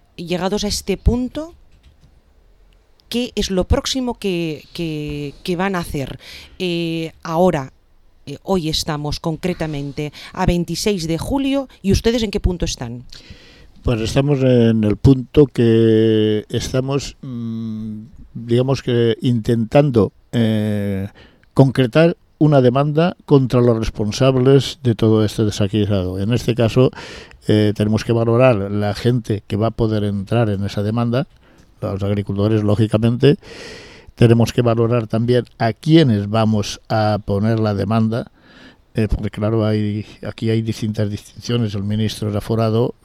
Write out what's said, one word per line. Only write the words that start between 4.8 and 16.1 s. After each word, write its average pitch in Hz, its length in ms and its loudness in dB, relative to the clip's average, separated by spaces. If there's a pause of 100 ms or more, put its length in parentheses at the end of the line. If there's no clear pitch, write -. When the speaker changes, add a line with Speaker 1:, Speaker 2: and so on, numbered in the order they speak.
Speaker 1:
que 180 120 -4
van 190 200 -2
a 175 40 -4
hacer? 139 400 -8 (400)
Eh, 165 540 -4 (100)
ahora, 160 480 0 (540)
eh, 147 180 -12
hoy 180 240 -2
estamos 147 540 -6
concretamente 151 880 -6 (220)
a 185 120 -4
veintiséis 175 600 -2
de 165 100 -2
julio, 269 520 -2 (120)
¿y 196 120 2
ustedes 233 300 2
en 208 80 -4
qué 196 100 -4
punto 180 240 0
están? 123 400 -8 (760)
Speaker 2:
Pues 120 200 -2
estamos 139 400 0
en 117 420 4
el 104 140 2
punto 135 500 4
que 110 1040 4